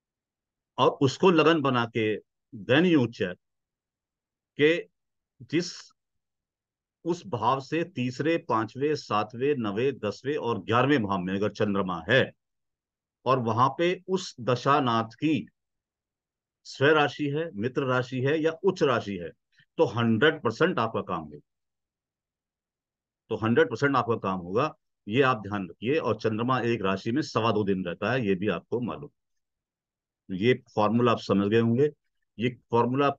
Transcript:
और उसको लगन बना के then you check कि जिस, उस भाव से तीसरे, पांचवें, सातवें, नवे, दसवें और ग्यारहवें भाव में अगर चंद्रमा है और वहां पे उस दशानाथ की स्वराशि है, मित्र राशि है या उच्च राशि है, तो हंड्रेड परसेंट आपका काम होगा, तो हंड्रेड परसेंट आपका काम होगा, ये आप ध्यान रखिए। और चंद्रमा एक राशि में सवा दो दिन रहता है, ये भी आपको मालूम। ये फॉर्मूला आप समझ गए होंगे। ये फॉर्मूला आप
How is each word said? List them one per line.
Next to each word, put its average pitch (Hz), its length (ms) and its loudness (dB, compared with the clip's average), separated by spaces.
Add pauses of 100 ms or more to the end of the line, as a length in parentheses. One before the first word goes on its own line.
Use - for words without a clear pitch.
(800)
और 135 120 6
उसको 147 400 2
लगन 160 300 6
बना 127 240 2 (120)
के 107 200 0 (380)
then 123 300 2
you 160 220 4
check 98 280 -4 (1300)
कि 156 280 4 (540)
जिस, 165 500 -6 (1120)
उस 175 220 -4
भाव 117 340 -2
से 156 240 -4
तीसरे, 139 540 -2
पांचवें, 127 560 -2
सातवें, 120 600 -2
नवे, 117 360 -2
दसवें 123 440 -6
और 113 260 -4
ग्यारहवें 123 400 2
भाव 98 160 -2
में 92 160 -4
अगर 101 160 -2
चंद्रमा 98 600 -2
है 123 220 2 (960)
और 131 140 2
वहां 117 280 2 (100)
पे 175 160 0 (140)
उस 190 340 -4
दशानाथ 123 720 0
की 147 320 -2 (1200)
स्वराशि 147 600 2
है, 156 240 -6
मित्र 127 320 -4
राशि 127 360 -2
है 139 200 0
या 151 100 0 (120)
उच्च - 200 0
राशि 107 340 0
है, 85 140 -10 (480)
तो 165 100 6
हंड्रेड 117 540 2
परसेंट 147 360 0
आपका 110 240 -2
काम 87 200 -6
होगा, 76 160 -16 (1900)
तो 110 60 -4
हंड्रेड 117 340 2
परसेंट 139 260 0
आपका 117 220 0
काम 95 220 -4
होगा, 107 340 -2 (320)
ये 117 160 2
आप 127 200 2
ध्यान 98 260 -6
रखिए। 135 300 -4
और 110 220 -2
चंद्रमा 120 420 -2
एक 117 200 0
राशि 95 300 -2
में 135 120 0
सवा 113 280 0
दो 104 120 0
दिन 95 200 -2
रहता 87 280 -4
है, 127 140 -2
ये 98 80 2
भी 95 160 -4
आपको 98 320 -4
मालूम। 73 280 -8 (1160)
ये 98 260 2 (200)
फॉर्मूला 113 380 2
आप 110 80 0
समझ 98 280 0
गए 113 120 4
होंगे। 117 280 2 (500)
ये 110 100 -2 (220)
फॉर्मूला 120 360 2
आप 139 120 -2